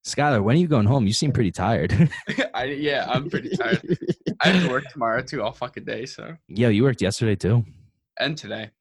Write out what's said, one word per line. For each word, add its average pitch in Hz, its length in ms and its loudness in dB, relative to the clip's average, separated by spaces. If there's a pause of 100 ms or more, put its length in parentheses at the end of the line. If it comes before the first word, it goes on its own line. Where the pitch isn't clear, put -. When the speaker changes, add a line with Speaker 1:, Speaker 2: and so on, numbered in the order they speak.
Speaker 1:
Skylar, 135 400 2
when 117 120 4
are - 20 6
you 175 100 2
going 123 180 4
home? 123 200 4
You 104 80 2
seem 147 180 0
pretty 104 180 2
tired. 101 600 2 (100)
<laughs> - 180 -8
Speaker 2:
<laughs> - 160 -2
I, 123 100 -2
yeah, 143 440 -2
I'm 131 220 -2
pretty 139 260 -4
tired. - 240 0 (640)
I 151 80 4
have 180 140 2
to 151 60 0
work 127 220 -2
tomorrow 117 300 -2
too, 127 200 -8
all 117 100 -4
fucking - 340 -12
day, 113 180 -8
so. 117 320 -16 (120)
Speaker 1:
Yo, 117 200 2
you 107 140 4
worked 135 180 2
yesterday 101 360 0
too. 113 280 2 (560)
Speaker 2:
And 143 160 -2
today. 107 340 -10 (100)